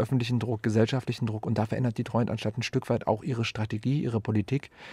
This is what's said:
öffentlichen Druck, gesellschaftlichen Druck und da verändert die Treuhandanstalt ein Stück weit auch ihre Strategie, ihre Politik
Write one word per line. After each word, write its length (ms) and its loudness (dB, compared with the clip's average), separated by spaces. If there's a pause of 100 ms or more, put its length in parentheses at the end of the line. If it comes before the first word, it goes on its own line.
öffentlichen 400 2
Druck, 240 -2
gesellschaftlichen 640 2
Druck 200 -4
und 100 0
da 100 2
verändert 320 0
die 60 0
Treuhandanstalt 540 0
ein 40 0
Stück 280 -2
weit 160 0
auch 160 2
ihre 220 -2
Strategie, 580 -2
ihre 180 0
Politik 520 0 (200)